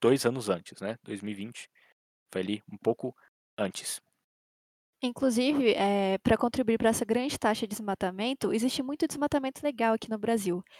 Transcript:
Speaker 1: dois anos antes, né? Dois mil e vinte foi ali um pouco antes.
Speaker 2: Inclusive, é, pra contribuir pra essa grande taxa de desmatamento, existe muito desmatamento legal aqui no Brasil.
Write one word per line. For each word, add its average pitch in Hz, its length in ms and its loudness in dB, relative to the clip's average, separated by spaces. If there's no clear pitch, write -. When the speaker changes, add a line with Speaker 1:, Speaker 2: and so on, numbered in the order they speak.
Speaker 1:
dois 131 240 4
anos 120 240 -2
antes, 90 320 -4
né? 107 220 -6
Dois 101 180 -10
mil 104 120 -8
e - 20 -6
vinte 104 340 -14
foi 95 80 -4
ali 101 220 -4
um 101 60 -16
pouco - 360 -2
antes. - 420 -4
Speaker 2:
Inclusive, 254 760 2
é, 196 420 2
pra - 180 4
contribuir 233 400 2
pra 226 140 4
essa 226 160 0
grande 247 320 -2
taxa 214 240 2
de 220 60 -4
desmatamento, 202 840 -2
existe 240 300 0
muito 285 260 0
desmatamento 277 560 -2
legal 226 300 2
aqui 226 160 -6
no 220 80 -4
Brasil. 202 440 0